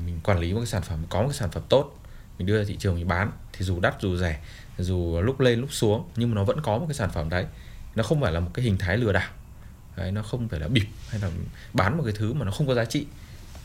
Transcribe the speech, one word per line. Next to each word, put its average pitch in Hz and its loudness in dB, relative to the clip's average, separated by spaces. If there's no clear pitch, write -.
mình 87 -6
quản 98 6
lý 85 2
một 110 2
cái 120 -2
sản 98 0
phẩm, 80 -4
có 101 2
một 135 4
cái 139 -4
sản 101 -2
phẩm 80 -4
tốt, 139 6
mình 90 -2
đưa 104 4
ra 104 2
thị 92 -4
trường 92 2
mình 85 -2
bán, 92 2
thì - -4
dù 90 0
đắt, 113 4
dù 92 2
rẻ, 82 0
dù 87 0
lúc 123 2
lên, 120 6
lúc 135 -4
xuống, 113 2
nhưng 117 2
mà 113 2
nó 101 4
vẫn 123 2
có 113 2
một 170 -2
cái 143 -2
sản 101 0
phẩm 80 -2
đấy. 90 0
Nó 110 2
không 151 2
phải 101 2
là 82 2
một 85 0
cái 123 0
hình 101 4
thái 92 2
lừa 113 4
đảo. 92 0
Đấy, 90 -4
nó 107 -2
không 120 -4
phải 78 -4
là 76 -4
bịp 107 4
hay 107 -4
là 98 0
bán 101 4
một 165 2
cái 110 0
thứ 107 0
mà 139 0
nó 98 -2
không 139 0
có 131 4
giá 117 4
trị. 139 -2